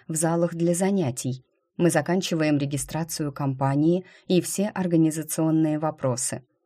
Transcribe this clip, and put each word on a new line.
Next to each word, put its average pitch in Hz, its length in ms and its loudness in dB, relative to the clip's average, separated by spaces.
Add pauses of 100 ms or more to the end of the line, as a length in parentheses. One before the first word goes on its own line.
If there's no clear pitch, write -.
в 160 100 -6
залах 170 380 0
для 170 200 2
занятий. 170 720 -2 (320)
Мы 170 100 4
заканчиваем 160 720 0
регистрацию 147 760 -4
компании 143 720 0 (220)
и 180 160 4
все 196 260 -2
организационные 160 1080 2
вопросы. 147 680 -4 (220)